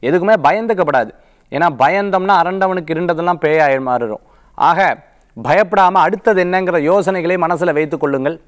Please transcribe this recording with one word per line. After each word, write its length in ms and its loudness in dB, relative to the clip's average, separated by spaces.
எதுக்குமே 420 2
பயந்துக்கப்படாது. 640 0
ஏன்னா, 180 0
பயந்தோம்னா 480 0
அரண்டவனுக்கு 680 0
இருண்டதெல்லாம் 460 -2
பேயாய் 460 2
மாறிடும். 340 -4
ஆக, 420 2
பயப்படாம 480 2
அடுத்தது 520 2
என்னங்கிற 340 0
யோசனைகளை 580 0
மனசுல 360 0
வைத்துக் 280 -2
கொள்ளுங்கள். 460 -2